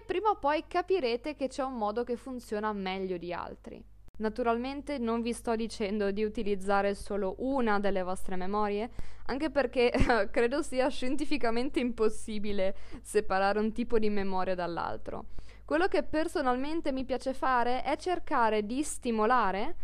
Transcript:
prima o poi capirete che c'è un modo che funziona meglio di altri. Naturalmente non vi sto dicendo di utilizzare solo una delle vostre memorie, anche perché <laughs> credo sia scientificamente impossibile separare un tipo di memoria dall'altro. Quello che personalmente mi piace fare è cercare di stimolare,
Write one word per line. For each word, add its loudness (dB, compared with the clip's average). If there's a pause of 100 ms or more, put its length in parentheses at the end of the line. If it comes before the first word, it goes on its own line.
prima -2
o 0
poi 0
capirete -2
che -2
c'è -6
un -6
modo -2
che -4
funziona -6
meglio -4
di -8
altri. -10 (360)
Naturalmente -2
non -2
vi -2
sto -2
dicendo -2
di -2
utilizzare 0
solo -4
una 2
delle 2
vostre 0
memorie, 0 (380)
anche 0
perché 2
<laughs> 4
credo 2
sia 0
scientificamente 2
impossibile 2 (280)
separare 2
un 0
tipo 2
di 6
memoria 2
dall'altro. -4 (400)
Quello 2
che 2
personalmente 0
mi -4
piace -4
fare 2
è 0
cercare 2
di -2
stimolare, 2